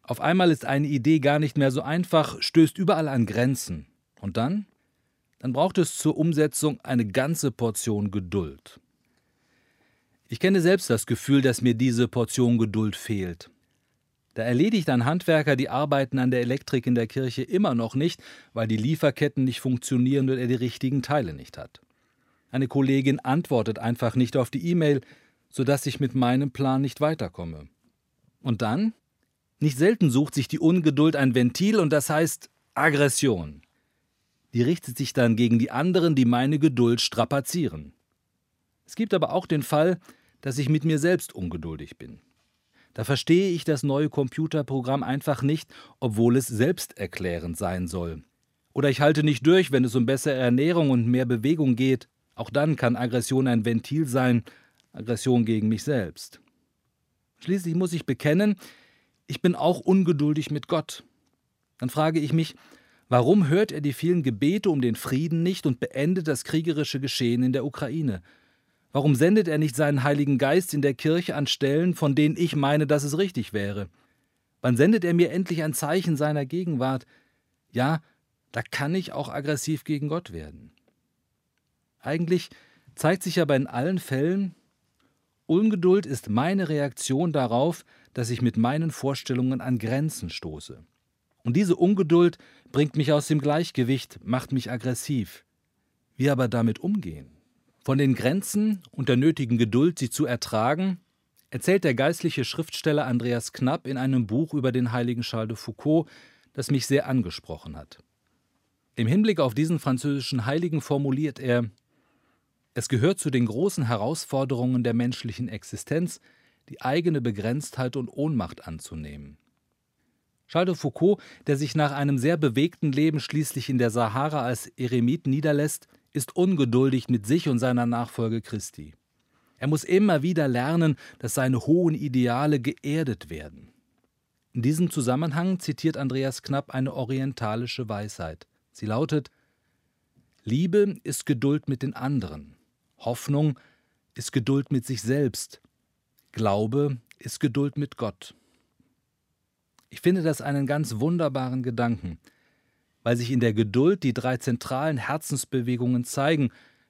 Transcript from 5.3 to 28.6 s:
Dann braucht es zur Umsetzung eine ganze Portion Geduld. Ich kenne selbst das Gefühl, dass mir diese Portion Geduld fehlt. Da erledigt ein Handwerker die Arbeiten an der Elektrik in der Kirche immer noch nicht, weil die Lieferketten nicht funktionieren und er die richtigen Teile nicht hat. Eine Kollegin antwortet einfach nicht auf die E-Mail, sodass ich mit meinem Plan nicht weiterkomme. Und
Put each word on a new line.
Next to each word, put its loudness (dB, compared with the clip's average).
Dann -6
braucht 2
es 0
zur 0
Umsetzung 0
eine 0
ganze -2
Portion -2
Geduld. -6
Ich -8
kenne 4
selbst 2
das 2
Gefühl, 4
dass 2
mir 4
diese 2
Portion 2
Geduld 0
fehlt. -6
Da -6
erledigt 2
ein 2
Handwerker 2
die -2
Arbeiten 0
an 2
der 2
Elektrik -2
in 2
der 0
Kirche -4
immer 0
noch -2
nicht, -2
weil -2
die 0
Lieferketten 0
nicht -2
funktionieren 0
und 0
er -4
die 0
richtigen -2
Teile -2
nicht -16
hat. -18
Eine -2
Kollegin 2
antwortet 0
einfach -2
nicht 2
auf 0
die -6
E-Mail, 2
sodass 0
ich -6
mit -2
meinem 2
Plan 0
nicht -4
weiterkomme. -4
Und -2